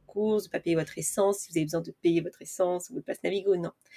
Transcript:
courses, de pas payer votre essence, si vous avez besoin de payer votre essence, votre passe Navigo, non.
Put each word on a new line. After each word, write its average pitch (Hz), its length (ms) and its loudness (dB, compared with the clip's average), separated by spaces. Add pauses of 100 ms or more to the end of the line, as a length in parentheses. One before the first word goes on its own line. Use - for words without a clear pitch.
courses, 214 380 0
de - 40 -18
pas - 120 -4
payer 165 160 2
votre 160 200 -2
essence, 196 440 2
si - 120 -12
vous 165 60 2
avez 156 80 2
besoin 165 160 -2
de 165 80 -10 (100)
payer 170 220 4
votre - 180 -10
essence, 180 500 -2
votre - 140 -8
passe - 180 -6
Navigo, 190 340 2
non. 170 160 -2 (240)